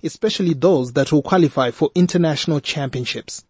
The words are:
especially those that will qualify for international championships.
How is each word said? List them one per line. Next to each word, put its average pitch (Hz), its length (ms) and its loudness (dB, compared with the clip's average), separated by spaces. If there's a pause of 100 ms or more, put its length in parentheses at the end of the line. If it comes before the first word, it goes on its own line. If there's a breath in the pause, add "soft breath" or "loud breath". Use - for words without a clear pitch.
especially 180 520 -2
those 135 400 2
that 135 180 0
will 151 100 4
qualify 143 480 2
for 143 240 -2
international 165 680 0
championships. - 880 -8